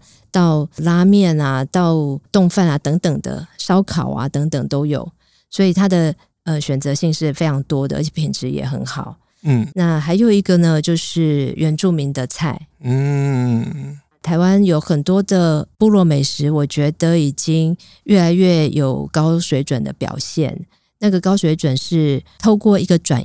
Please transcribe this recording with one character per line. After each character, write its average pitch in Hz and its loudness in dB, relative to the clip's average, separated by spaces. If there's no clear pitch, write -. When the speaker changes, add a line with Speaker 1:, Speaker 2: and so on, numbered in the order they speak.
Speaker 1:
到 156 2
拉 170 2
面 190 4
啊， 135 -2
到 160 0
冻 185 4
饭 185 2
啊 147 2
等 151 -2
等 147 -2
的， 139 -8
烧 190 0
烤 139 -4
啊 135 -6
等 147 -2
等 143 -2
都 143 -2
有。 147 -4
所 196 0
以 180 4
它 190 2
的， 170 2
呃， 156 -4
选 135 -4
择 139 -4
性 160 -2
是 151 -2
非 165 -2
常 139 0
多 139 -2
的， 139 -6
而 151 -2
且 156 -4
品 147 -4
质 127 -6
也 139 -6
很 131 -6
好。 131 -10
Speaker 2:
嗯。 135 0
Speaker 1:
那 170 0
还 160 -2
有 226 4
一 202 4
个 185 2
呢， 165 4
就 170 0
是 147 -2
原 156 0
住 180 0
民 139 -2
的 131 -4
菜。 - -6
Speaker 2:
嗯。 135 -2
Speaker 1:
台 165 -2
湾 190 4
有 170 2
很 151 -2
多 190 2
的 170 0
部 214 4
落 196 4
美 143 2
食， 143 -2
我 151 0
觉 147 0
得 165 0
已 147 0
经 160 0
越 202 4
来 170 4
越 175 4
有 139 -2
高 160 2
水 151 -2
准 123 -4
的 69 -6
表 - -8
现。 - -6
那 208 0
个 185 2
高 185 2
水 160 0
准 139 0
是 147 0
透 214 0
过 208 2
一 175 -2
个 175 2
转 143 -2